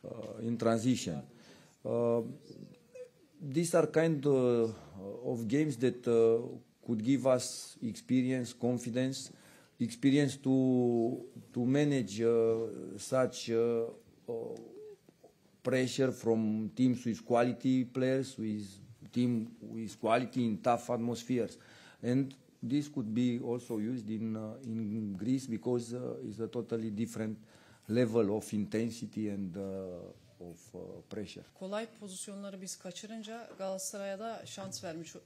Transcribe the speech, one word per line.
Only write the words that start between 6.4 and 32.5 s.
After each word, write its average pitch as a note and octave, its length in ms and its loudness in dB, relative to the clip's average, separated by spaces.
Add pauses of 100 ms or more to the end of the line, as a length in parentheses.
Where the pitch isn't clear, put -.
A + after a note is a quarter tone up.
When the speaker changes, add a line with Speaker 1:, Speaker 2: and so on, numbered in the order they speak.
Speaker 1:
could A2 180 0
give B2+ 240 4
us - 560 0
experience, B2 720 0
confidence, B2 760 -2 (480)
experience C#3 580 4
to, B2+ 880 4 (280)
to B2 120 0
manage, C3 560 2
uh, A2+ 760 2
such, B2+ 540 0
uh, A#2 320 4 (460)
uh, A#2+ 40 -4 (1300)
pressure B2+ 480 2
from A2 640 2
teams B2 300 4
with A2 200 -2
quality B2 600 4
players, C3 520 0
with G#2+ 300 -4 (440)
team A#2+ 400 2 (100)
with A2+ 380 -10
quality A#2+ 460 4
in G#2+ 120 2
tough A#2+ 320 2
atmospheres. A#2 680 -2 (440)
And C3 320 0 (300)
this C#3+ 240 0
could A2 260 -4
be B2 260 2
also A#2+ 380 -4
used A2 320 -4
in, A2 260 -2
uh, A2 180 -6 (100)
in A2 500 -4
Greece B2+ 340 -2
because, A#2 460 -2
uh, B2 220 -6 (120)
it's G#2 120 -10
a A2+ 80 -4
totally A2+ 420 -4
different A2 480 -4 (580)
level A2+ 340 4
of G#2 240 -2
intensity A2 800 -2
and, G2 240 -6
uh, F#2 960 -10
of, - 260 -20
uh, F2+ 40 -10 (300)
pressure. G2 340 -10 (100)
Speaker 2:
Kolay G#3 340 -8 (120)
pozisyonları G3 600 -12